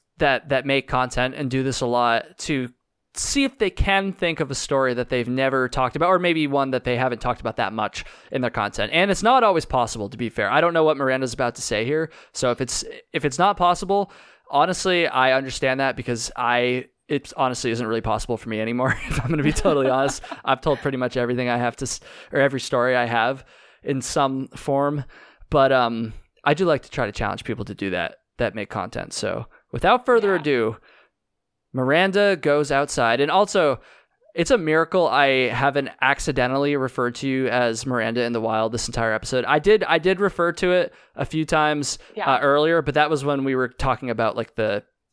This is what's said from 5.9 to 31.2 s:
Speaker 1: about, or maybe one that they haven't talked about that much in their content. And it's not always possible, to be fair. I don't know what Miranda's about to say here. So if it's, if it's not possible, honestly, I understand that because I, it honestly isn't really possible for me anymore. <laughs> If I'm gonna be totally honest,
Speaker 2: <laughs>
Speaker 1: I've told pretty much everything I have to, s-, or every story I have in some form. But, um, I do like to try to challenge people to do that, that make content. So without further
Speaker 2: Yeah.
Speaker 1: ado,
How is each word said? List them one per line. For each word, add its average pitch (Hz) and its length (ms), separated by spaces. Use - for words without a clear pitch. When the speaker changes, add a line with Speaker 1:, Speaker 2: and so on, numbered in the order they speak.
Speaker 1:
about, 165 140
or 185 100
maybe 165 260
one 139 260
that 127 120
they 123 120
haven't 123 240
talked 123 220
about 113 140
that 107 180
much 107 320
in 131 100
their 120 100
content. 104 420
And 180 160
it's 190 140
not 247 200
always 185 220
possible, 117 440
to 120 80
be 117 120
fair. 104 220
I 143 100
don't 170 120
know 165 100
what 156 140
Miranda's 131 360
about 120 220
to - 60
say 110 240
here. 156 260
So 127 180
if 120 100
it's, - 220
if 151 140
it's 143 140
not 196 180
possible, 185 540
honestly, 175 560
I 131 260
understand 131 460
that 135 160
because 120 400
I, 123 500
it 143 280
honestly 127 360
isn't 117 160
really 113 140
possible 110 360
for - 120
me 110 120
anymore. 120 400
<laughs> - 60
If - 160
I'm 123 80
gonna 156 100
be 151 120
totally 143 360
honest, 135 320
Speaker 2:
<laughs> - 120
Speaker 1:
I've 131 160
told 147 180
pretty 135 180
much 127 200
everything 123 320
I 120 80
have 120 200
to, - 80
s-, - 160
or 131 80
every 139 200
story 127 360
I 123 100
have 117 380
in 135 200
some 135 460
form. 143 540
But, 135 220
um, 117 420
I 147 80
do 160 120
like 151 180
to - 60
try 127 160
to 101 60
challenge 101 320
people 123 220
to 107 100
do 98 140
that, 87 260
that 107 180
make 104 140
content. 107 440
So - 340
without 233 320
further 208 300
Speaker 2:
Yeah. 170 60
Speaker 1:
ado, 120 360